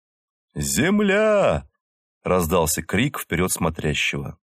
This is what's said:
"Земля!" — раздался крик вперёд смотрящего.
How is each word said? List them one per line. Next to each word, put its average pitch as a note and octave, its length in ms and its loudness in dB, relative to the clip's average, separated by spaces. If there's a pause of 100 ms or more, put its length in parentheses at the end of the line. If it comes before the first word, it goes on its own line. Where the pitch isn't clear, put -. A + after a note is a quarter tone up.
(560)
"Земля!" — G3 1120 2 (540)
раздался E2 580 2
крик B2 380 -2
вперёд F2 320 -2
смотрящего. D#2 880 -4 (160)